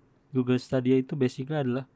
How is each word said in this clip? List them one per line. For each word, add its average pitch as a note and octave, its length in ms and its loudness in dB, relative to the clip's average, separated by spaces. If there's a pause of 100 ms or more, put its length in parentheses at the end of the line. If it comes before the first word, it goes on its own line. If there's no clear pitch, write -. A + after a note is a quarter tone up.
(340)
Google B2+ 240 2
Stadia B2+ 400 2
itu C3 160 -2
basically C#3 480 -2
adalah, B2+ 240 -2 (100)